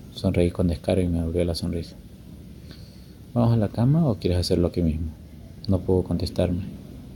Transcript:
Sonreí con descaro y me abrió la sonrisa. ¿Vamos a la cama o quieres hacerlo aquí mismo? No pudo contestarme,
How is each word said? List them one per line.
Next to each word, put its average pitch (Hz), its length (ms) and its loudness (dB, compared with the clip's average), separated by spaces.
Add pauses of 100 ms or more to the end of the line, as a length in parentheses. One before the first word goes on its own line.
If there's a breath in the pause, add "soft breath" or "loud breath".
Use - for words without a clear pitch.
(140)
Sonreí 87 380 2
con 92 160 0
descaro 92 340 0
y 90 60 2
me 85 120 0
abrió 82 260 0
la 85 100 0
sonrisa. 85 400 -4 (1400 loud breath)
¿Vamos 117 200 4
a 117 40 4
la 104 120 2
cama 143 360 4
o 117 100 2
quieres 90 240 2
hacerlo 87 280 2
aquí 87 140 -2
mismo? 80 300 0 (560)
No 95 120 4
pudo 92 240 2
contestarme, 90 600 0 (520)